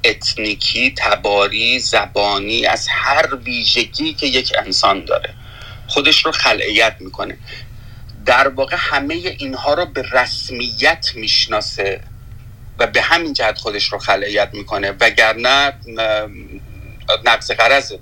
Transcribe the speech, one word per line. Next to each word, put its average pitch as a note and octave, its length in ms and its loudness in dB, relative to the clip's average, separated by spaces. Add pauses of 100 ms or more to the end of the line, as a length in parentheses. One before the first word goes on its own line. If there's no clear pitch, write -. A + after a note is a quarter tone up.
اتنیکی، - 920 0
تباری، G#2 800 2
زبانی، G#2 840 0
از - 240 2
هر C#3+ 460 2
ویژگی B2 760 0
که C#3+ 140 -2
یک C3 300 0
انسان - 480 2
داره - 280 -2 (540)
خودش - 380 4
رو - 60 2
خلع G#2+ 400 0
ید G#2+ 280 4
می‌کنه. F#2+ 380 -8 (880)
در C3+ 220 6
واقع C4 320 0
همهٔ E4 600 -2
اینها C4 340 -2
رو F3 120 2
به - 260 -6
رسمیت B2 1040 0
میشناسه G#2 880 0 (760)
و - 80 4
به - 140 2
همین E3 320 0
جهت A2 240 0
خودش G#2 340 -2
رو - 60 -6
خلع G2 340 0
ید G2+ 220 2
می‌کنه، G2+ 460 -4
وگرنه، A2+ 500 4
اه، A2+ 760 0 (1000)
نقض - 260 2
غرض - 500 4